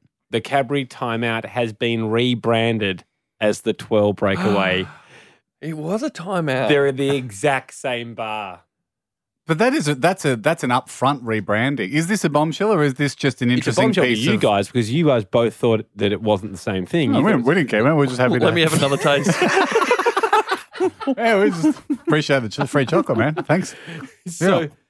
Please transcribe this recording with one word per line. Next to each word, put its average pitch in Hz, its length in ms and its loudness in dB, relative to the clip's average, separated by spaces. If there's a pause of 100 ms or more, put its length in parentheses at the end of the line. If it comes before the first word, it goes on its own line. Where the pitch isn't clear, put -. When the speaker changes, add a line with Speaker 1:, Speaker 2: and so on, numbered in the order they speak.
(300)
Speaker 1:
The 113 100 -2
Cadbury 139 460 -2
timeout 117 580 -4
has 117 300 -4
been 113 340 -2
rebranded 113 960 0 (340)
as 107 220 0
the 110 140 -2
Twirl 104 400 0
Breakaway. 95 760 0
Speaker 2:
<gasps> - 60 -20 (640)
It 156 160 -10
was 180 280 -4
a 302 60 -2
timeout. 160 580 -2
Speaker 1:
They're 139 240 2
the 139 240 -2
exact 131 580 -4
same 117 400 -8
bar. 107 460 -8 (840)
Speaker 3:
But 160 140 -2
that 247 160 2
is 170 140 0
a, 147 80 0
that's 165 280 0
a, 131 120 2
that's 147 260 -2
an 127 80 -2
upfront 127 520 0
rebranding. 113 680 -2
Is 156 160 -2
this 202 180 -2
a 156 60 2
bombshell 160 420 0
or 151 120 4
is 135 100 0
this 143 220 -2
just 135 260 -2
an 123 80 0
Speaker 1:
It's 123 40 2
a - 20 2
Speaker 3:
interesting 123 300 0
Speaker 1:
bombshell 139 180 2
Speaker 3:
piece 120 160 2
Speaker 1:
to 120 40 -2
you 170 120 2
Speaker 3:
of 95 40 0
Speaker 1:
guys 101 280 2
because 113 240 -2
you 160 140 2
guys 123 180 4
both 117 320 0
thought 113 280 2 (120)
that 104 160 0
it 101 100 -4
wasn't 104 300 0
the 92 60 -14
same 95 280 -4
thing. 160 240 0
Speaker 3:
No, - 80 2
Speaker 1:
You - 60 4
Speaker 3:
we 113 80 4
Speaker 1:
thought - 60 2
Speaker 3:
didn't, 120 100 0
we 160 80 4
didn't 156 140 0
care, 110 120 2
man. 151 140 4
We're 139 100 4
just 127 140 -2
happy 123 180 4
to 117 60 2
Speaker 2:
Let 117 100 4
me 170 60 2
have 156 120 2
another 139 260 2
taste. 143 380 2
Speaker 3:
<laughs> 381 1800 0
Yeah, 226 260 2
we 208 80 4
just 185 300 0 (100)
appreciate 151 520 0
the 110 80 -6
ch-, 143 180 -4
free 139 180 0
chocolate, - 320 0
man. 151 160 0
Thanks. - 400 -2 (260)
Speaker 1:
<laughs> - 280 -18
So, 175 320 0
Speaker 3:
Yeah. 156 60 -4 (240)